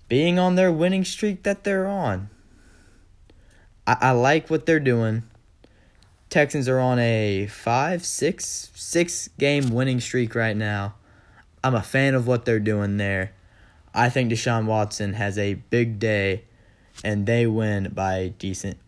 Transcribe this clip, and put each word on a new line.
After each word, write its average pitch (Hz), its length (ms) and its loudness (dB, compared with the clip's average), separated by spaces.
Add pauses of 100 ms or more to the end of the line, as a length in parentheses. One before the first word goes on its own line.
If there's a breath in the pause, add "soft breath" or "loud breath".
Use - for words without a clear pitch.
being 170 300 2
on 180 160 4
their 185 180 4
winning 185 320 2
streak 208 380 -4
that 202 220 -4
they're 196 220 -2
on, 120 440 -4 (1600 soft breath)
I, 117 140 2
I 127 120 4
like 135 360 2
what 156 160 0
they're 160 160 4
doing. 113 440 0 (1080 soft breath)
Texans 139 400 2
are 131 100 2
on 127 180 2
a 107 500 0
five, 143 540 -2
six, - 720 -4
six - 640 -2
game 139 320 2
winning 127 320 0
streak 120 340 -2
right 113 220 0
now. 104 380 -4 (680 soft breath)
I'm 131 120 0
a 107 80 0
fan 135 320 0
of 123 120 0
what 123 200 0
they're 113 120 2
doing 104 380 0
there. 98 360 -2 (600 soft breath)
I 120 160 2
think 123 240 0
Deshaun 113 320 0
Watson 107 480 -2
has 101 240 -4
a 101 180 -2
big 113 440 -2
day, 101 460 0 (600 loud breath)
and 104 220 0
they 117 200 4
win 107 440 0
by 95 240 -2
a 92 160 -2
decent 95 580 -8